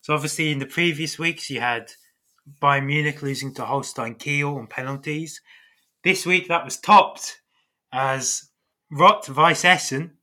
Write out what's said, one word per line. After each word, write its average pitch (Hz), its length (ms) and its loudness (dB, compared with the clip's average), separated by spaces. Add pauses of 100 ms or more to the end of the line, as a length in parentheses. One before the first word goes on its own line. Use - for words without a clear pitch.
So - 120 -4
obviously 151 380 -2
in 143 80 -2
the 135 80 -6
previous 160 500 -2
weeks 165 320 -6
you 123 120 -6
had 120 320 -4 (680)
Bayern 139 260 2
Munich 147 360 -2
losing 135 320 -6
to 127 100 -8
Holstein 120 520 -6
Kiel 143 400 -4
on 117 100 -12
penalties. 143 760 -8 (640)
This 185 240 0
week 180 220 0
that 170 160 0
was 135 120 -10
topped - 640 4 (520)
as 131 580 -2 (400)
Rot-Weiss 156 720 4
Essen 170 580 2